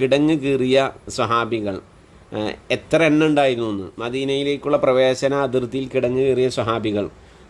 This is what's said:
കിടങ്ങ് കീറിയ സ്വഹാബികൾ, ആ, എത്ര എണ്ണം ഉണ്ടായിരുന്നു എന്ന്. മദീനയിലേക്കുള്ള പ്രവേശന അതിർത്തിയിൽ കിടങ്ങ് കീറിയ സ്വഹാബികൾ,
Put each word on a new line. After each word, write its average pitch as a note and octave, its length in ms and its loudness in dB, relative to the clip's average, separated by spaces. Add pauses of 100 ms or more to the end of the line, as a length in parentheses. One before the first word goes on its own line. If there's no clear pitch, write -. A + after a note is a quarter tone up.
കിടങ്ങ് C#3+ 340 4
കീറിയ C3+ 560 0 (180)
സ്വഹാബികൾ, A2+ 680 -2 (460)
ആ, G#2+ 260 -6 (200)
എത്ര D3+ 320 0
എണ്ണം D#3 240 4
ഉണ്ടായിരുന്നു C3+ 420 2
എന്ന്. G2 320 -8
മദീനയിലേക്കുള്ള C#3 760 -2
പ്രവേശന C3 560 2
അതിർത്തിയിൽ C3 640 -2
കിടങ്ങ് B2+ 260 0
കീറിയ B2+ 280 2
സ്വഹാബികൾ, A2 600 -2 (400)